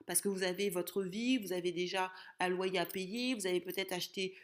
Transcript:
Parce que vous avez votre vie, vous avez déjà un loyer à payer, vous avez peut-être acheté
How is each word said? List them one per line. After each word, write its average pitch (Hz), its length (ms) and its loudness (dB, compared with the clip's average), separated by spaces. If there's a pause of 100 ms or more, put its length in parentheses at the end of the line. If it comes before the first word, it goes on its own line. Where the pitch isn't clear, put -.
Parce 180 140 2
que - 80 0
vous 190 140 0
avez 185 260 2
votre 180 360 0
vie, 233 340 2
vous 185 140 -2
avez 180 180 0
déjà 180 400 0 (300)
un 180 80 4
loyer 185 320 2
à 170 60 2
payer, 233 500 0
vous 190 100 -2
avez 180 140 4
peut-être 190 320 -4
acheté 185 520 -2